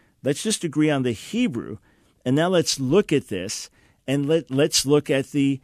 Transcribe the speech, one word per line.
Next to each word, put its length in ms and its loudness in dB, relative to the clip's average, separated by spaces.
Let's 200 -2
just 200 -2
agree 260 0
on 140 0
the 100 0
Hebrew, 640 -4
and 100 2
now 140 2
let's 300 2
look 340 2
at 160 0
this, 400 -8
and 200 0
let, 240 0
let's 340 0
look 240 2
at 220 0
the, 320 0